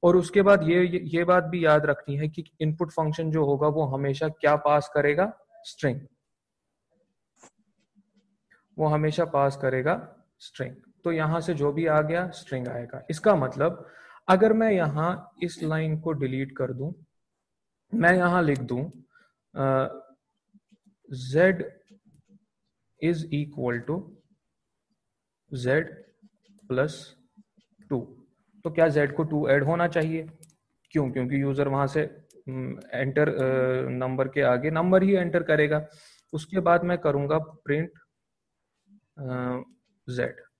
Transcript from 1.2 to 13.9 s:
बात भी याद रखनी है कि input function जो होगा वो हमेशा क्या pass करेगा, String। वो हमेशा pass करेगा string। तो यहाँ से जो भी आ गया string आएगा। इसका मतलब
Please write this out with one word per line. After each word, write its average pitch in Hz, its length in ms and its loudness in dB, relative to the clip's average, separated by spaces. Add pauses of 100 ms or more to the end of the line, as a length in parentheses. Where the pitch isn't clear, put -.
बात 180 200 4
भी 165 220 -2
याद 151 200 6
रखनी 143 300 -2
है 151 120 -4
कि 156 160 -8 (160)
input 156 320 -2
function 160 400 -2
जो 156 140 2
होगा 143 220 2
वो 151 160 0
हमेशा 139 440 -2
क्या 151 280 0
pass 147 380 0
करेगा, 147 440 0 (140)
String। - 500 -6 (2750)
वो 156 100 0
हमेशा 151 380 0
pass 139 360 0
करेगा 131 540 -2 (240)
string। - 360 -12 (280)
तो 170 80 -2
यहाँ 160 300 -2
से 165 120 -4
जो 143 180 0
भी 160 140 -2
आ 151 160 4
गया 170 280 -2
string 131 380 -8
आएगा। 120 420 -12
इसका 196 260 4
मतलब 143 520 -2 (400)